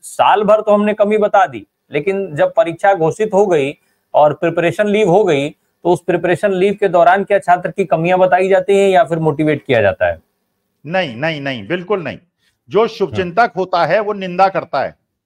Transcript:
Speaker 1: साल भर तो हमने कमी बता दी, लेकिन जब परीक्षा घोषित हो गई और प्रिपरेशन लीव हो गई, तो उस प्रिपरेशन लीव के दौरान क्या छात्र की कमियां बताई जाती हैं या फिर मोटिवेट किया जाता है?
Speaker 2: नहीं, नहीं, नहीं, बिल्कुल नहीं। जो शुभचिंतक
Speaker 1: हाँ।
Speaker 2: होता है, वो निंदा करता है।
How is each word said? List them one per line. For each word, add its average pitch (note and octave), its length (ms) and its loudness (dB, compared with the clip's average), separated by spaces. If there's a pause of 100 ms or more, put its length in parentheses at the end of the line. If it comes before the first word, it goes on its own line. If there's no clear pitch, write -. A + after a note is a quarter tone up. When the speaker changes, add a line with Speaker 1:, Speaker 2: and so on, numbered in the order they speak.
Speaker 1:
साल D#3+ 400 2
भर G#3+ 180 4
तो G#3 120 0
हमने G#3 220 2
कमी G#3 240 0
बता G3+ 280 2
दी, A#2+ 200 -10 (260)
लेकिन F3+ 440 -4
जब F#3 180 0
परीक्षा E3+ 400 0
घोषित E3+ 400 -2
हो G3+ 120 4
गई D3 320 0 (360)
और D3 180 4
प्रिपरेशन E3+ 540 -2
लीव G#3 240 2
हो G3+ 140 4
गई, D3 260 0
तो - 420 -6
उस E3+ 140 -2
प्रिपरेशन F3+ 460 -2
लीव F#3+ 280 0
के G3+ 80 0
दौरान F3 360 4
क्या G3 140 0
छात्र F3+ 320 0
की F#3+ 140 -4
कमियां E3+ 340 0
बताई F#3 300 2
जाती F#3+ 280 2
हैं G3 140 2
या F3+ 140 4
फिर D#3+ 140 -4
मोटिवेट D3+ 480 -2
किया A#2 160 2
जाता F#2 240 0
है? E2+ 120 -2 (680)
Speaker 2:
नहीं, D#3+ 300 -4
नहीं, D3+ 240 -6
नहीं, B2+ 280 -8
बिल्कुल F#3 340 -6
नहीं। B2 160 -12 (520)
जो G3+ 160 0
शुभचिंतक F3+ 540 -4
Speaker 1:
हाँ। A#3 160 0
Speaker 2:
होता F3+ 300 -2
है, F3+ 140 0
वो G#3 120 -4
निंदा F#3+ 360 0
करता D#3 340 -6
है। E2+ 140 -8 (300)